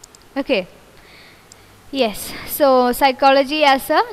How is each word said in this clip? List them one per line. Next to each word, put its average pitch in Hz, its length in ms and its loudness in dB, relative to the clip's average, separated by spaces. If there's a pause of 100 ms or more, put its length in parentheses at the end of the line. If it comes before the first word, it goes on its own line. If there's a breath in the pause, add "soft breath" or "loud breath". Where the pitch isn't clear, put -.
(360)
Okay. 262 300 -4 (1200 loud breath)
Yes. 240 440 -6 (120)
So, 254 460 2
psychology 277 720 2
as 269 240 2
a 311 140 2 (100)